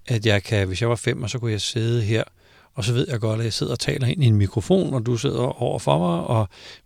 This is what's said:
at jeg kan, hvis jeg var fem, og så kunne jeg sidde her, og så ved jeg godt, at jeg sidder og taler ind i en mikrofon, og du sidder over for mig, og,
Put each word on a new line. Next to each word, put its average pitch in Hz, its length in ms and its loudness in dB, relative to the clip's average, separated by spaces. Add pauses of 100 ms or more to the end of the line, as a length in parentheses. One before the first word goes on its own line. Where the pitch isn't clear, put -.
at 113 200 -2
jeg 101 180 4
kan, 98 240 0
hvis 92 140 -6
jeg 117 80 2
var 120 60 2
fem, 120 280 -2
og 110 60 -4
så 120 100 -6
kunne 117 120 -2
jeg 104 100 -2
sidde 117 400 0
her, 110 220 0 (500)
og - 100 -6
så 113 100 0
ved 127 160 0
jeg 123 100 -4
godt, 110 200 0
at 113 60 -2
jeg 110 80 -2
sidder - 180 -4
og 120 80 -4
taler 139 280 -2
ind 147 160 0
i 123 40 6
en 110 80 6
mikrofon, 135 580 2
og 120 120 -2
du 120 120 0
sidder 127 440 -2
over - 180 -2
for 143 180 2
mig, 170 300 0
og, 113 220 2 (360)